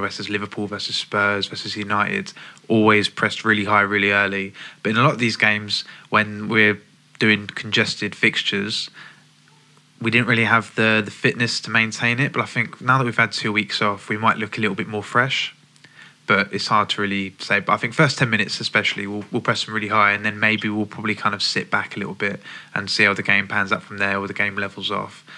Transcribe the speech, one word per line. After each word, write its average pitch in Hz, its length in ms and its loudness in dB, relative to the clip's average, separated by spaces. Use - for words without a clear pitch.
versus 98 220 -8
Liverpool, 104 380 -4
versus - 280 -6
Spurs, 101 520 0
versus - 280 -10
United, 101 560 -2
always 107 400 6
pressed - 340 -4
really 104 220 2
high, 104 160 4
really 101 300 2
early. 98 420 0
But 107 80 0
in 110 60 -2
a 120 60 6
lot 151 80 6
of 120 80 -2
these 113 160 0
games, 104 480 0
when 107 380 0
we're 107 320 4
doing 104 280 2
congested 107 680 -2
fixtures, - 760 0
we 113 120 -2
didn't 117 160 4
really 117 180 2
have 107 300 2
the, 110 280 4
the 104 80 -8
fitness - 500 -2
to - 100 -10
maintain 113 500 0
it. 143 100 0
But 123 120 0
I - 20 -8
think - 340 -4
now 127 200 2
that 131 40 2
we've 120 140 -2
had 113 160 2
two - 180 -2
weeks 104 300 -2
off, 101 260 -2
we 107 100 -2
might 110 200 2
look 107 200 -6
a 110 40 -2
little 101 140 0
bit 101 120 -4
more 107 160 -4
fresh. - 500 0
But 101 280 2
it's 98 140 -4
hard 104 240 4
to - 100 -4
really 98 380 -4
say. 101 200 0
But 95 140 -2
I - 40 2
think 117 160 -6
first 151 240 4
ten 123 120 2
minutes 107 320 -2
especially, 104 460 0
we'll, 101 220 -6
we'll 117 120 -2
press 110 240 -2
them 113 80 -8
really 107 160 -2
high, 104 240 4
and 104 120 -2
then 104 140 -4
maybe 107 300 2
we'll 104 160 0
probably 107 300 -4
kind 104 200 -2
of 95 80 -4
sit - 260 -2
back - 280 -2
a - 20 -4
little 98 140 -6
bit 98 260 -4
and 101 160 -4
see - 140 2
how 101 100 6
the 95 80 -2
game 101 240 2
pans 101 280 -2
out - 100 -2
from 104 140 -12
there, 98 200 0
or 98 80 -2
the 98 80 -6
game 101 220 -2
levels 101 340 -6
off. 101 360 -6